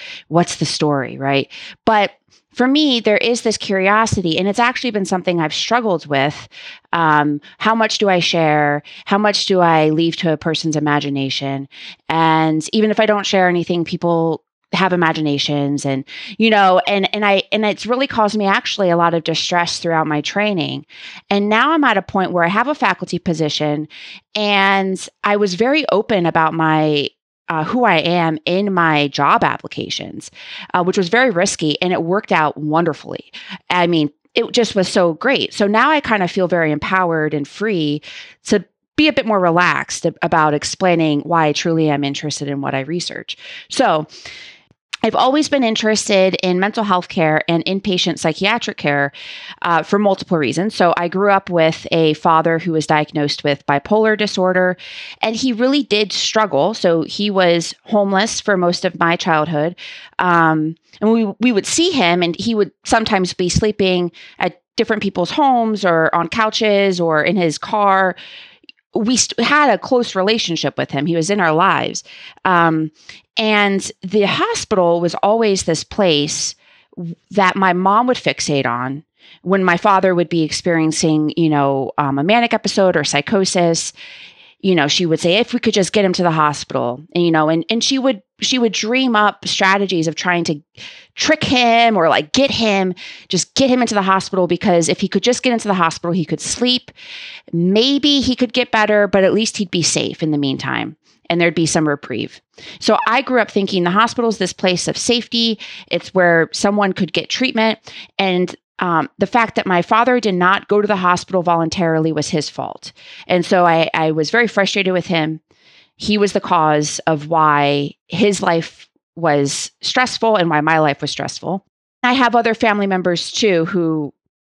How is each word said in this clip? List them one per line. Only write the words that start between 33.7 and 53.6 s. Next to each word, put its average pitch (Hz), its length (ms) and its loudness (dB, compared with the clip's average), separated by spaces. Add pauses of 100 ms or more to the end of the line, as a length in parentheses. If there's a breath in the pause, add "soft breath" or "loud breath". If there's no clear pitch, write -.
mean, 160 260 2 (220)
it 233 200 0
just 226 220 0
was 190 120 2
so 175 260 2
great. 233 400 -2
So 202 140 0
now 226 240 2
I 302 80 2
kind 214 240 0
of 175 80 -2
feel 185 160 0
very 165 240 0
empowered 160 640 0
and 143 120 -4
free 160 560 -4 (440 loud breath)
to 202 180 0 (320)
be 302 140 4
a - 40 0
bit 226 140 -2
more 202 140 2
relaxed 170 640 0
ab-, 160 160 -2
about 156 320 2
explaining 160 640 0
why 160 280 0
I 147 60 0
truly 160 360 0
am 143 160 0
interested 139 420 -6
in 139 140 -6
what 139 120 -4
I 135 60 -4
research. - 580 -8 (320 loud breath)
So 170 380 2 (1000 loud breath)
I've 220 100 0
always 285 340 2
been 269 160 2
interested 208 680 2
in 180 260 0
mental 208 240 -2
health 180 240 0
care 156 400 0
and 165 160 0
inpatient 185 540 -2
psychiatric 196 580 -2
care, 143 340 0 (500 loud breath)
uh, 165 220 0
for 202 160 0
multiple 190 380 0
reasons. 156 380 -2
So 175 200 2
I 175 140 -2
grew 190 200 0
up 196 200 0
with 165 420 0
a 160 220 2
father 165 440 2
who 170 140 -4
was 156 160 -2
diagnosed 151 560 -2
with 143 220 -2